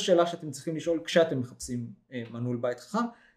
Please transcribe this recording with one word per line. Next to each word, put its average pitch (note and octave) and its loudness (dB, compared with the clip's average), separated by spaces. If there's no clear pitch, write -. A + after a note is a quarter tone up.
שאלה F3 6
שאתם D#3 -8
צריכים D#3+ -6
לשאול D#3 -2
כשאתם D#3+ 4
מחפשים, A#2+ -6
אה, A#2+ -6
מנעול A#2+ -4
בית B2 -2
חכם, A#3 -2